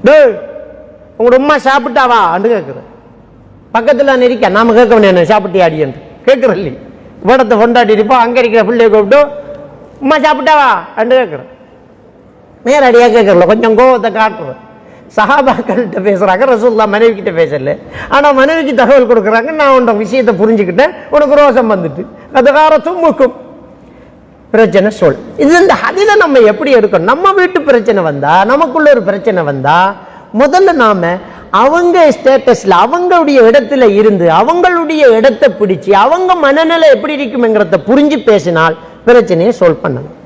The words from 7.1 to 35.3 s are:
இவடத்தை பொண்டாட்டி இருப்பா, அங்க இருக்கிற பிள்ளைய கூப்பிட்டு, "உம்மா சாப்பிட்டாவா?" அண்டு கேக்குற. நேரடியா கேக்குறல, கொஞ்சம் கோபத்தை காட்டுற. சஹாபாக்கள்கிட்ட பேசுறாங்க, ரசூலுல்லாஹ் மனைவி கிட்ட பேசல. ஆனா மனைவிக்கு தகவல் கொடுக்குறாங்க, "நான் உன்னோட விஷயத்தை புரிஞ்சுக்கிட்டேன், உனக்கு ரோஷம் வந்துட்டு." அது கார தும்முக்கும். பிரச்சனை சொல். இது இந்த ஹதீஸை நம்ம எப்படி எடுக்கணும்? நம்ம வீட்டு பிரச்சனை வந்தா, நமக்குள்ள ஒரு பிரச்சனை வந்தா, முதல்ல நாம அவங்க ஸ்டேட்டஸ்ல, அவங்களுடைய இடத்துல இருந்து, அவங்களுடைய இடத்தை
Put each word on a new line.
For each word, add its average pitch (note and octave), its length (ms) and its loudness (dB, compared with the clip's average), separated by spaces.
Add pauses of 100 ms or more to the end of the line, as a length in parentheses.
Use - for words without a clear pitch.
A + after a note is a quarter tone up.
இவடத்தை A#3 340 2
பொண்டாட்டி A#3 400 2
இருப்பா, A3 140 0
அங்க A#3+ 280 0
இருக்கிற A3+ 240 0
பிள்ளைய A3+ 260 0
கூப்பிட்டு, G#3+ 360 2 (760)
"உம்மா D4 180 -2
சாப்பிட்டாவா?" C#4+ 840 0
அண்டு A#3+ 120 0
கேக்குற. F3+ 400 -4 (1120)
நேரடியா A#3+ 520 2
கேக்குறல, F#3+ 300 2
கொஞ்சம் A3 300 0
கோபத்தை A3+ 460 0
காட்டுற. E3 340 -6 (600)
சஹாபாக்கள்கிட்ட A3+ 800 -2
பேசுறாங்க, G3 600 0
ரசூலுல்லாஹ் A3 320 0
மனைவி G#3 340 0
கிட்ட E3 220 -2
பேசல. C#3 340 -6 (300)
ஆனா C#4+ 220 0
மனைவிக்கு C#4 440 0
தகவல் B3+ 320 2
கொடுக்குறாங்க, A3+ 440 0
"நான் C#4 320 0
உன்னோட A3+ 140 -2
விஷயத்தை A3 380 -2
புரிஞ்சுக்கிட்டேன், G#3 560 0 (200)
உனக்கு D4 240 0
ரோஷம் B3 440 2
வந்துட்டு." E3 280 -8 (260)
அது C4+ 200 2
கார D#4 260 2
தும்முக்கும். D#4 640 -2 (1080)
பிரச்சனை G3+ 400 2
சொல். D#3 280 0 (180)
இது D#4+ 220 2
இந்த F#4 160 2
ஹதீஸை G4+ 420 -2
நம்ம D#4 220 2
எப்படி A3 360 2
எடுக்கணும்? F#3 380 0
நம்ம F#4 200 0
வீட்டு F#4 300 -2
பிரச்சனை A3+ 400 0
வந்தா, D#3 420 0
நமக்குள்ள D4 460 0
ஒரு A#3+ 120 2
பிரச்சனை F#3 400 -4
வந்தா, D3+ 520 -2 (440)
முதல்ல F4 340 2
நாம G3 440 0 (340)
அவங்க E4 580 2
ஸ்டேட்டஸ்ல, B3+ 640 0 (120)
அவங்களுடைய E4 560 0 (100)
இடத்துல C4 320 0 (100)
இருந்து, G3+ 360 0
அவங்களுடைய D#4 840 0
இடத்தை A3+ 380 2 (120)